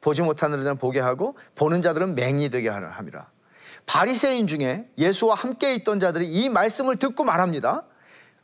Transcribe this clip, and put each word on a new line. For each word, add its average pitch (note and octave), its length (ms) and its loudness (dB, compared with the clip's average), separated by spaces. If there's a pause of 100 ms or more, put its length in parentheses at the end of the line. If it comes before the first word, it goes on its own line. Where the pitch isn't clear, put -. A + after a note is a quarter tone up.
보지 D3+ 200 2
못하는 D3+ 380 0
자는 C#3 180 -2
보게 C3 220 0
하고 C3+ 360 0 (200)
보는 E3 260 2
자들은 F3 320 0
맹인이 C3+ 360 0
되게 A#2 200 -2
하라 G2 220 -6
함이라." D#2+ 360 -14 (600)
바리새인 A#3 580 2
중에 D3+ 520 -2
예수와 G3 380 2
함께 C4 400 -2
있던 G#3 240 -2
자들이 F3 280 0
이 G3+ 220 0
말씀을 A3+ 480 0
듣고 C4+ 260 -2
말합니다. E3+ 600 0 (600)